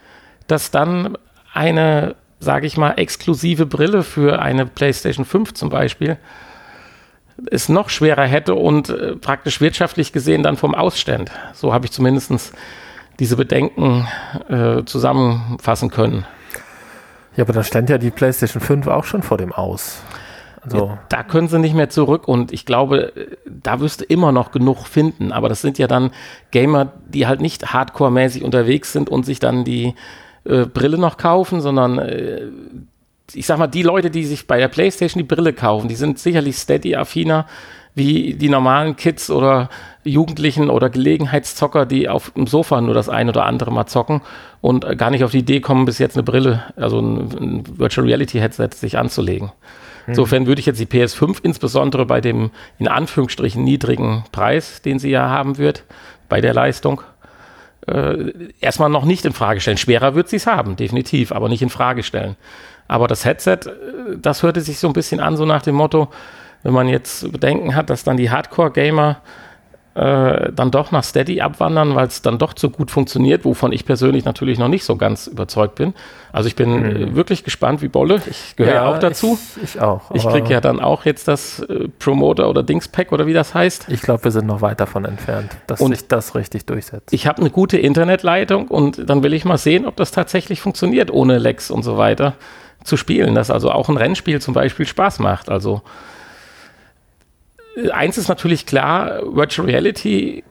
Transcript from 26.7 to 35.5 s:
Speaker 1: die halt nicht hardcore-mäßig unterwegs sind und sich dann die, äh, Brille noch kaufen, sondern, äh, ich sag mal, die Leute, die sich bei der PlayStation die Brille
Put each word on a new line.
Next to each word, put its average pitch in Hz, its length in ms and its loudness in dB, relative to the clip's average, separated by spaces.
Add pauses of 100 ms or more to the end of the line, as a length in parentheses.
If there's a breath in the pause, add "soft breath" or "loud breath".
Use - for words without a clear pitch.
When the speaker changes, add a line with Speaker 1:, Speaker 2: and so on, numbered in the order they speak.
Speaker 1:
die 135 180 0
halt 135 160 2
nicht - 320 -4
hardcore-mäßig 127 720 2
unterwegs 127 500 2
sind 143 160 0
und 131 160 0
sich 135 140 -6
dann 123 240 0
die, 123 320 -2 (500 loud breath)
äh, 123 220 2
Brille 139 320 0
noch 170 180 0
kaufen, 175 440 2
sondern, 131 360 2
äh, - 460 -6 (880)
ich 131 120 -10
sag 156 120 2
mal, 160 100 2
die 151 140 -2
Leute, 175 300 2
die 160 140 -2
sich 143 220 -6
bei 123 100 2
der 127 100 4
PlayStation 175 520 0
die 147 80 -4
Brille 160 260 2